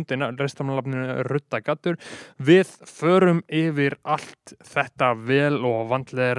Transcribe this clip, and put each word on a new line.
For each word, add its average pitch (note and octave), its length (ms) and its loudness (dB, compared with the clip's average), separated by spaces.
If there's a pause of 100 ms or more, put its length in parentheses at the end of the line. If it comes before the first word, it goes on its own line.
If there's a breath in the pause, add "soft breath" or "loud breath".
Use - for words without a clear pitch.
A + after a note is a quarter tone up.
undir C3+ 180 -4
na-, B2 160 -4
listamannsnafninu C3 960 -4
Rudda C3 340 -4
Gaddur. D#3 380 -2 (420 loud breath)
Við F3 300 6 (180)
förum F3 560 4
yfir D3 560 0
allt - 540 -8 (160)
þetta C3+ 400 0 (160)
vel C#3+ 340 2
og A2+ 300 -2
vandlega, B2+ 460 -2